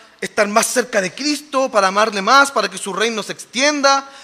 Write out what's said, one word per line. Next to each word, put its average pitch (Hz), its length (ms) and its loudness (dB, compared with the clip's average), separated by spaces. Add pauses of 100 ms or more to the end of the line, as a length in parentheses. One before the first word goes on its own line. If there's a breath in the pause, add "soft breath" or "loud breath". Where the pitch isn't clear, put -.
(200 loud breath)
estar 202 280 -2
más 214 180 2
cerca 233 340 -2
de 185 140 -4
Cristo, 277 560 -2
para 196 180 2
amarle 208 320 0
más, 277 300 4
para 202 180 0
que 180 100 -12
su 196 140 -8
reino 214 300 -2
se 185 100 -10
extienda? 269 760 0 (160 loud breath)